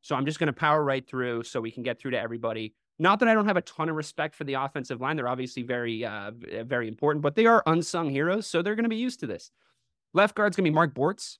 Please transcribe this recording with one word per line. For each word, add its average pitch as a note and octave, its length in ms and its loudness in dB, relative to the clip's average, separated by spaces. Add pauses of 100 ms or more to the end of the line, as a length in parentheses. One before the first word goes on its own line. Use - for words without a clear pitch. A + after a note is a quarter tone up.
So - 160 -4
I'm C3+ 100 0
just D3+ 140 -4
gonna D3+ 120 2
power D3+ 300 4
right C3+ 240 0
through B2 380 -4
so - 160 -6
we A2+ 100 -6
can A#2+ 140 -10
get A#2+ 160 -4
through C3 120 -6
to A#2+ 80 0
everybody. A2+ 540 -6 (240)
Not F#3 220 4
that A#3 80 4
I A3 60 6
don't G#3+ 120 2
have G3+ 100 2
a E3+ 60 0
ton - 260 -4
of D#3+ 80 -2
respect D#3 380 -6
for D#3 100 -10
the C#3 100 -4
offensive C3+ 460 -6
line. C#3 160 -2
They're B2+ 100 -4
obviously B2+ 360 -4
very, A#2+ 420 -4
uh, G#2+ 320 -8
v-, A#2 300 -10
very B2 200 -2
important, D3 360 0
but C#3+ 120 0
they A3 120 6
are A#3 180 6
unsung E3 460 0
heroes, E3+ 360 0
so E3+ 140 0
they're G3+ 140 -2
gonna A3+ 160 0
be A3 60 -4
used B3 240 -4
to C#3+ 60 -8
this. - 240 -10 (640)
Left G3 220 4
guard's G#3 200 2
gonna F3+ 140 2
be D3+ 60 2
Mark D#3 200 4
Bortz. D3+ 460 -2